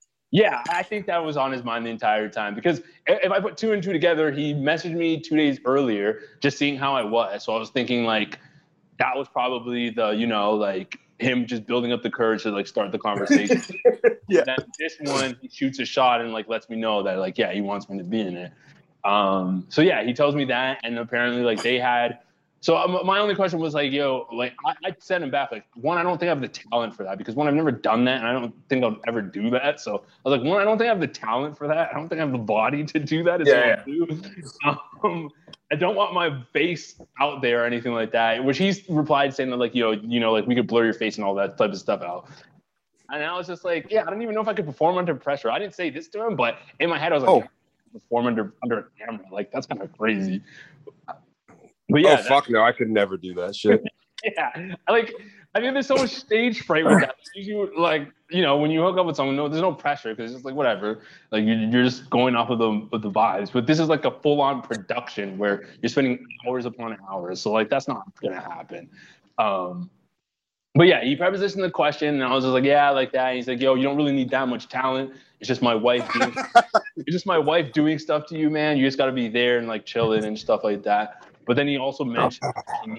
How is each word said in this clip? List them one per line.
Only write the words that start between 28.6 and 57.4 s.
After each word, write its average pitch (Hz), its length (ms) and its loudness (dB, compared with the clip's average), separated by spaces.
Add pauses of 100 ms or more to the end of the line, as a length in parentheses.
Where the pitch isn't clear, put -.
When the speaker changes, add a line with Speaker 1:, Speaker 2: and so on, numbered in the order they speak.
Speaker 1:
think 127 160 2
I'll 110 220 -2
ever 117 160 -2
do 98 280 -4
that. 139 300 0
So - 180 -6 (280)
I - 20 2
was 135 100 4
like, 120 80 -2
one, 190 140 2
I - 40 2
don't 214 120 4
think 233 120 2
I 226 40 2
have 196 80 0
the 147 60 0
talent 131 500 -4
for 147 120 -8
that. 160 220 2
I - 40 -10
don't 151 160 -6
think 160 100 -2
I 156 40 0
have 139 80 0
the 131 60 -2
body 113 460 0
to 156 140 -4
do 156 260 0
that. 175 160 4
It's 143 80 6
Speaker 2:
Yeah, 131 80 10
Speaker 1:
all 120 140 6
I - 160 0
do. 165 360 -4 (800)
Um, 165 260 -4 (420)
I 151 40 2
don't 180 180 0
want 196 180 0
my 160 300 -2 (100)
face 160 480 -2 (200)
out 139 220 0
there 120 200 2
or - 40 2
anything 120 280 -2
like 113 180 -2
that, 113 320 2
which 135 140 2
he's 190 320 0
replied 143 420 2
saying 131 180 -4
that, 123 80 -4
like, 120 160 -2
yo, 117 180 2
you 113 280 -2
know, 113 120 2
like, 107 140 2
we 123 100 0
could 120 100 2
blur 117 180 4
your 113 100 2
face 110 220 -4
and 107 80 -4
all 98 120 0
that 98 200 -2
type 107 140 2
of 98 80 -8
stuff 95 240 -4
out. - 260 -10 (840)
And 147 140 -6
I 165 140 -6
was 175 80 -8
just 180 180 -12
like, 170 260 -2
yeah, 214 160 4
I 170 40 -4
don't 208 100 -6
even 226 140 -6
know 214 80 0
if 214 60 -2
I 214 40 0
could 190 140 -4
perform 160 320 2
under 175 160 0
pressure. 135 360 -2
I 143 100 0
didn't 202 140 -8
say 180 160 -6
this 156 180 -12
to 220 180 -6
him, 208 100 -2
but 120 220 0 (220)
in 170 100 2
my 160 80 -2
head, 165 140 0
I - 20 4
was 143 80 2
like, 127 80 4
Speaker 2:
Oh. 151 80 8
Speaker 1:
"I - 20 6 (520)
can't - 0 - (100)
perform 120 240 0
under, 110 260 -2 (100)
under 113 180 -2
a - 40 -12 (140)
camera. 110 340 -12
Like, 104 180 -8
that's 131 160 -8
kinda 98 220 -10
crazy." 98 540 -2 (1500)
But 147 120 6
yeah, - 100 8
Speaker 2:
Oh, 139 40 10
Speaker 1:
that 110 120 -4
Speaker 2:
fuck 135 220 4
no, 113 120 6
I 120 100 6
could 113 180 -2
never 101 260 2
do 90 180 -12
that 90 220 -6
shit. 107 320 4
Speaker 1:
<laughs> - 40 -8 (320)
Yeah, 175 500 -6 (140)
I, - 20 2
like, 226 240 2 (400)
I 214 60 0
mean, 262 140 -2
there's 277 120 -2
so 262 100 2
much 262 140 2
stage 226 520 0
fright 160 220 2
with 202 140 6
that. 160 160 0 (200)
Usually, 202 440 -4